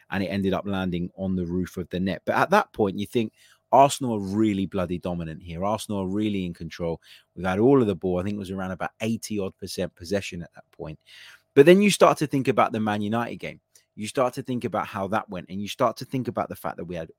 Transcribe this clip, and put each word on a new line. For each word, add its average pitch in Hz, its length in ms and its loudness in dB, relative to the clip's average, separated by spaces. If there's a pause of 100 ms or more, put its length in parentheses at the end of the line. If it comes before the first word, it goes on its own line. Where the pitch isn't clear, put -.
and 98 140 -2
it 90 40 -2
ended 98 260 0
up - 120 -2
landing 92 520 -4
on 95 180 -4
the 90 100 -2
roof 87 300 -4
of 90 140 -8
the 90 100 -4
net. 92 260 -2
But 110 100 0
at 123 160 2
that 208 200 2
point, 101 260 0
you 101 80 -4
think, 110 280 -2 (380)
"Arsenal 131 440 4
are 98 200 -2
really 104 300 4
bloody 90 320 -4
dominant 85 460 -6
here. 85 200 -8
Arsenal 104 380 -2
are 92 60 -2
really 101 380 -2
in 87 80 -6
control." 82 460 -8 (360)
We've 87 100 -8
had 92 140 0
all 131 220 8
of 113 60 4
the 98 80 0
ball. 90 240 -2
I 90 40 -4
think 104 120 -4
it 104 40 -8
was 92 100 -10
around 95 220 -6
about 87 200 -6 (100)
eighty 110 360 -4
odd 95 200 -6
percent 92 360 -6
possession 90 480 -6
at 80 140 -16
that - 160 -20
point. 80 260 -14 (560)
But 143 140 10
then 185 140 10
you 208 100 6
start 160 280 6
to 151 80 0
think 135 200 -2
about 110 240 2
the 113 80 -2
Man 107 220 0
United 107 340 -2
game. 73 240 -12 (360)
You 107 120 -10
start 123 280 0
to 139 60 -8
think 123 220 -6
about 101 240 -2
how 98 220 -6
that 104 200 -2
went, 90 200 -10
and 95 120 -8
you 104 60 -8
start 117 300 0
to 131 80 -12
think 127 220 -4
about 107 220 -4
the 98 60 -8
fact - 220 -8
that 92 80 -10
we 87 100 -10
had 82 240 -8